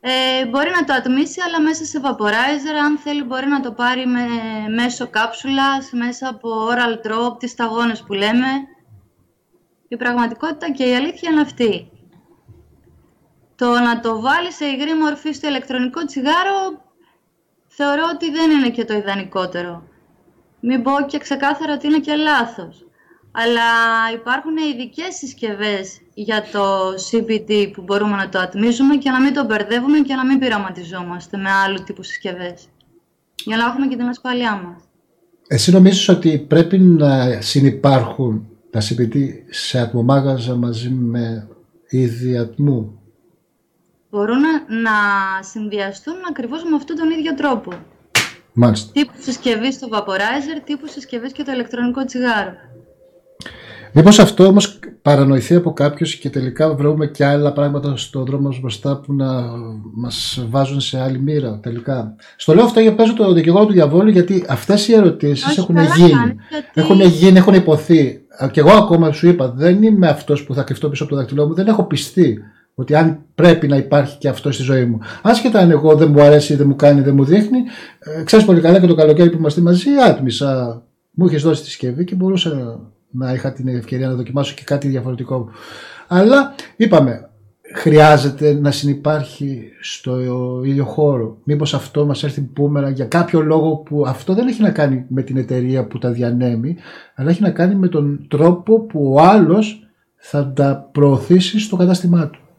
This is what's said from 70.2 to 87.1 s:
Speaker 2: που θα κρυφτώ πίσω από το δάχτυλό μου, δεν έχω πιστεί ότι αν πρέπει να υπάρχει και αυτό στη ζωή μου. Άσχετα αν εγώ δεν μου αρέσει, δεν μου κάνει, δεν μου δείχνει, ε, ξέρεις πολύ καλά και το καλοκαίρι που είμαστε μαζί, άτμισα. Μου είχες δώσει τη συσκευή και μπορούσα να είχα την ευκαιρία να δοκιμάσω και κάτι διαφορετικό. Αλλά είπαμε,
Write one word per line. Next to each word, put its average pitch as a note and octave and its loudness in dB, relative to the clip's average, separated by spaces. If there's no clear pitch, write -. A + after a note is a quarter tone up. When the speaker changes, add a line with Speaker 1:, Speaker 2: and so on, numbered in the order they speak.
Speaker 2:
που C#3 -10
θα C3+ -4
κρυφτώ C#3 -4
πίσω C#3 -6
από C#3 -6
το C#3 -2
δάχτυλό C#3 -2
μου, E3 -2
δεν F#3 0
έχω G#3+ 2
πιστεί C3+ 0
ότι C3 -2
αν D#3+ 2
πρέπει D#3+ 4
να C#3 2
υπάρχει C3+ 0
και C#3+ -6
αυτό C3+ -4
στη B2+ -6
ζωή C3 0
μου. A2+ -2
Άσχετα A3 2
αν F3 6
εγώ D#3 6
δεν D3+ 4
μου D3 6
αρέσει, D3 6
δεν C#3+ 4
μου C3+ 2
κάνει, C#3+ 6
δεν C#3 2
μου C#3 4
δείχνει, G#3+ 2
ε, D#3 -10
ξέρεις G#3+ 6
πολύ F3 6
καλά E3+ 6
και F3+ 4
το E3+ 6
καλοκαίρι D#3 6
που E3+ -2
είμαστε D#3+ 0
μαζί, F3+ 4
άτμισα. B2+ -2
Μου F3 0
είχες D3+ 2
δώσει - 0
τη - -18
συσκευή B2+ -6
και F3+ -6
μπορούσα D#3+ -4
να B2+ -4
είχα C3 -4
την C3 -8
ευκαιρία B2+ -4
να C3 -4
δοκιμάσω B2+ -4
και - -18
κάτι C#3+ -2
διαφορετικό. B2+ -6
Αλλά B3 4
είπαμε, C#3+ 2